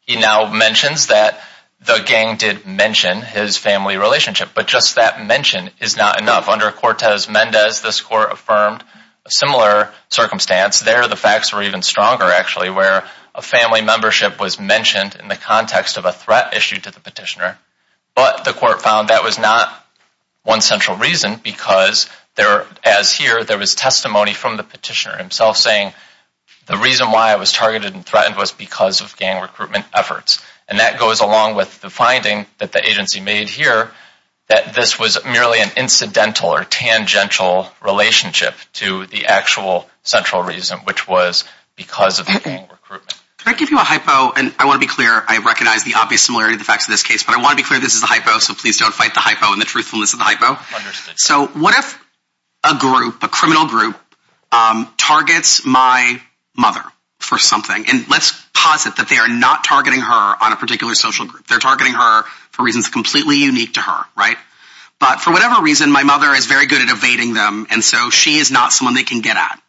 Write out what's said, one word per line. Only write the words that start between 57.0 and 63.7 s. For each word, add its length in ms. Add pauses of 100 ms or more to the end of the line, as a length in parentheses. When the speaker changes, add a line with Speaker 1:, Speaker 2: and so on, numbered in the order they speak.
Speaker 2:
for 180
something? 520
And 200
let's 220 (240)
posit 420
that 120
they 80
are 120
not 360
targeting 360
her 400
on 120
a 40
particular 380
social 320
group. 220
They're 100
targeting 360
her 280 (300)
for 100
reasons 280
completely 480
unique 360